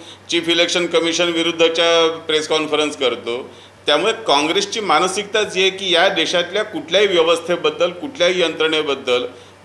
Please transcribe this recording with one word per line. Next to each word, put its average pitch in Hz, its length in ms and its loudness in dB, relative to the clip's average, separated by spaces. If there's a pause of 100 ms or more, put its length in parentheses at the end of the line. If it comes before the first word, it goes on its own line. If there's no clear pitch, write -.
(300)
चीफ 165 180 -2
इलेक्शन 170 380 2
कमिशन 170 460 0
विरुद्धच्या 165 960 2
प्रेस 151 220 0
कॉन्फरन्स 151 480 0
करतो. 117 540 -4 (360)
त्यामुळे 165 260 2
काँग्रेसची 180 680 0
मानसिकता 196 640 0
जी 180 180 -4
आहे 190 100 2
की 185 240 -2
या 175 140 4
देशातल्या 175 540 -2
कुठल्याही 180 440 0
व्यवस्थेबद्दल, 170 840 0
कुठल्याही 175 520 -2
यंत्रणेबद्दल 151 800 0 (420)